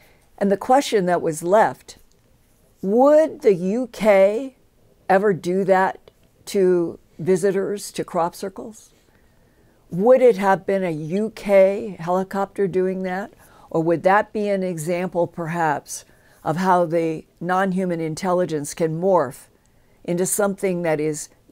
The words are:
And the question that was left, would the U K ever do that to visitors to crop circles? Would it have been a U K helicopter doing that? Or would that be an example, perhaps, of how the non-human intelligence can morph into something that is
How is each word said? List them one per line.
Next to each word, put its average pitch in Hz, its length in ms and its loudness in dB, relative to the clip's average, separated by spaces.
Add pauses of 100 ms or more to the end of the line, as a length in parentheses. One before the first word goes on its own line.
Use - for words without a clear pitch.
(360)
And 202 160 0
the 202 40 0
question 247 500 0
that 175 160 0
was 160 200 -4
left, 175 560 0 (840)
would 277 580 4
the 214 140 4
U 196 360 -4
K 208 680 2 (520)
ever 196 240 2
do 180 320 -2
that 185 460 0 (360)
to 180 520 0 (200)
visitors 190 760 -2
to 165 120 -8
crop 175 300 -4
circles? 220 560 -14 (1000)
Would 233 320 4
it 233 160 6
have 190 280 0
been 196 160 0
a 180 80 -2
U 165 460 -4
K 196 640 2
helicopter 190 640 -2
doing 185 360 -2
that? 185 300 -8 (380)
Or 165 120 0
would 165 200 0
that 202 300 2
be 208 160 -4
an 196 140 -2
example, 175 640 -4
perhaps, 165 800 -4 (380)
of 156 140 -4
how 180 280 2
the 160 420 -4 (140)
non-human 180 600 -2
intelligence 156 720 -4
can 160 260 -2
morph 170 460 0 (560)
into 180 240 -2
something 190 560 -2
that 156 180 -2
is 151 280 -6 (240)